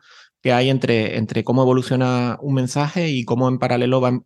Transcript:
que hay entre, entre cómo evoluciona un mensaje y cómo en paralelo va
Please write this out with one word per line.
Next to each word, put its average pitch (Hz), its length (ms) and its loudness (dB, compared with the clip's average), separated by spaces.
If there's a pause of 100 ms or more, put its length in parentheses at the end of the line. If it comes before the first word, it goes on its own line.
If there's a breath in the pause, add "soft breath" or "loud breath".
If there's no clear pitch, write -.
(420 loud breath)
que 131 100 0
hay 127 180 2
entre, 120 480 0
entre 110 260 -2
cómo 127 180 2
evoluciona 127 800 0
un 139 140 -2
mensaje 143 560 -2
y 127 140 -2
cómo 123 240 0
en 127 100 0
paralelo 123 420 0
va 123 260 0